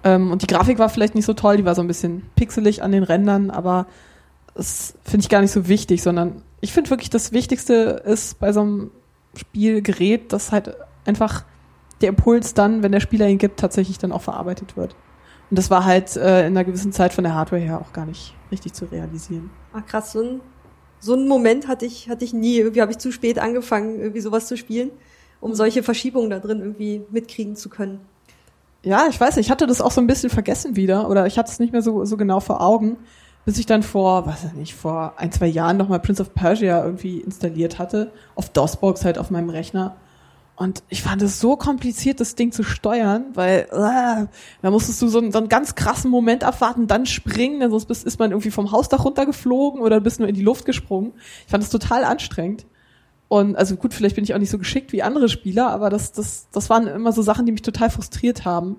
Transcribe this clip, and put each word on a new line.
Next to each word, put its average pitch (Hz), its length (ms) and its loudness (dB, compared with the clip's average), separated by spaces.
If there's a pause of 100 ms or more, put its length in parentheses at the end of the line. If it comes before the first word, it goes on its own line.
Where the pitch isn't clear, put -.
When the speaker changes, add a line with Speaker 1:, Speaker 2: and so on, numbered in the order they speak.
Speaker 1:
Ähm, 185 280 4
und 185 100 -2
die - 60 -4
Grafik 214 320 2
war 220 100 6
vielleicht 220 240 0
nicht 214 120 2
so 220 80 0
toll, 208 240 4
die 202 80 2
war 175 100 2
so 180 60 0
ein 175 60 0
bisschen 175 360 -4 (120)
pixelig 214 480 2
an 196 100 0
den 196 100 4
Rändern, 196 480 2
aber 180 340 0 (720)
das - 480 -8
find 208 200 2
ich - 60 -4
gar 202 120 6
nicht 196 100 4
so 185 160 0
wichtig, 185 340 2
sondern 175 400 0 (200)
ich 202 120 -6
find 311 160 2
wirklich, 262 200 -2
das - 240 -2
Wichtigste 233 720 2
ist - 340 -2
bei 202 140 2
so 208 80 2
einem 208 300 -2 (440)
Spielgerät, 214 1000 0
dass - 180 -4
halt 208 240 -2 (300)
einfach 214 380 0 (580)
der 196 80 4
Impuls 233 460 4
dann, 214 260 4
wenn 202 100 2
der 202 80 4
Spieler 214 280 2
ihn 196 100 4
gibt, 196 220 0
tatsächlich 190 400 -2
dann 180 120 -4
auch 175 120 -6
verarbeitet 180 520 -8
wird. 180 200 -8 (560)
Und 190 80 2
das 185 100 0
war 185 160 4
halt, 185 320 4
äh, 185 300 6
in 185 100 2
einer 185 60 2
gewissen 185 280 -4
Zeit 180 220 2
von 185 100 -2
der 165 120 0
Hardware 165 260 -2
her 160 180 -4
auch - 140 -14
gar 160 140 -8
nicht - 260 -16 (180)
richtig 185 220 -10
zu - 120 -12
realisieren. 165 680 -10 (200)
Speaker 2:
Ah, 214 100 -12
krass, 214 320 -8
so 220 100 -4
ein, 254 180 -8 (580)
so 220 140 0
einen 269 140 2
Moment 262 400 4
hatte 254 180 -4
ich, 240 240 -12
hatte 240 160 -6
ich 233 80 -8
nie. 233 240 2
Irgendwie 226 240 2
hab 208 80 2
ich 233 80 -6
zu 254 140 -6
spät 233 260 -2
angefangen, 220 640 -2
irgendwie 214 220 -6
sowas 220 260 2
zu 247 100 -6
spielen, 233 320 -6 (520)
um 220 100 -6
Speaker 1:
Mhm. 220 40 -4
Speaker 2:
solche 220 280 2
Verschiebungen 233 480 -2
da 196 80 -6
drin 208 200 -6
irgendwie 208 520 -6
mitkriegen 220 440 -6
zu 208 140 -16
können. 196 300 -10 (840)
Speaker 1:
Ja, 202 240 4
ich 262 120 -2
weiß - 160 4
nicht, 220 100 2
ich 233 60 0
hatte 277 160 2
das 240 120 0
auch 247 120 2
so 254 100 2
ein 240 60 4
bisschen 262 240 0
vergessen 202 440 -2
wieder, 190 320 2
oder 196 200 4
ich 202 100 -2
hatte 233 140 -2
es - 80 -16
nicht 233 120 0
mehr 233 120 0
so, 214 220 0
so 208 120 -4
genau 196 220 2
vor - 220 -4
Augen, 214 360 2 (480)
bis 214 140 -2
ich 226 80 -4
dann 214 160 4
vor, 185 420 2
weiß 156 200 -6
ich 165 80 -8
nicht, 151 200 -12
vor 160 440 -6
ein, 165 140 -4
zwei - 160 0
Jahren 165 300 2
nochmal 190 220 2
Prince 196 220 0
of 190 120 -6
Persia 185 500 2
irgendwie 180 360 -6
installiert 165 580 -4
hatte, 214 340 -4 (220)
auf - 160 -8
dos-Box 185 560 0
halt 175 140 0
auf 175 100 -8
meinem 170 220 -4
Rechner. 185 460 -6 (580)
Und 185 340 -6
ich 190 120 -8
fand 196 220 -2
es 196 160 -2
so 247 180 4
kompliziert, 269 640 -2
das 233 160 -4
Ding 240 160 0
zu - 100 -6
steuern, 220 720 0
weil, 185 380 2
äh, 233 540 0 (360)
da 190 80 0
musstest 214 320 0
du 240 60 2
so 220 100 2
einen, 226 140 0
so 214 80 2
einen 220 80 -2
ganz 226 260 0
krassen 247 380 -2
Moment 233 320 2
abwarten, 240 420 0
dann 214 220 2
springen, 254 540 -2
denn 240 100 2
sonst 214 140 -2
bist, - 200 -6
ist - 140 -6
man 220 120 2
irgendwie 208 200 -2
vom 202 200 -2
Hausdach 262 340 2
runtergeflogen 277 760 0
oder 220 200 4
bist 226 180 -2
nur 214 100 0
in 202 60 -2
die 196 80 -2
Luft 233 220 0
gesprungen. 214 480 -4 (320)
Ich - 60 -8
fand 208 120 0
es 208 80 -6
total 233 320 0
anstrengend. - 640 -4 (600)
Und, 202 280 2
also 190 220 0
gut, - 160 -4
vielleicht 202 220 0
bin 208 100 -2
ich 202 100 -2
auch 208 40 0
nicht 202 120 0
so 214 80 -4
geschickt 269 320 -6
wie 202 100 -2
andere 254 280 2
Spieler, 214 400 0
aber 202 200 0
das, 208 220 -2
das, - 400 -10
das - 180 -4
waren 226 160 4
immer 214 280 -2
so 226 100 0
Sachen, 214 240 2
die 226 60 0
mich 202 100 -4
total 226 260 0
frustriert - 560 -4
haben 180 340 -4